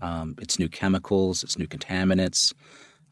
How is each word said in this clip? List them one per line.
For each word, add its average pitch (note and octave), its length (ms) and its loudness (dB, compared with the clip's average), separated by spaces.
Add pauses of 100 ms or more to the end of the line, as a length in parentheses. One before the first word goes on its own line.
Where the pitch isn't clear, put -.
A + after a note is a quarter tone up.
um, E2 380 -6
it's - 200 -2
new E2 100 0
chemicals, F#2+ 720 2
it's - 140 -6
new E2 100 -4
contaminants. F#2 840 2 (580)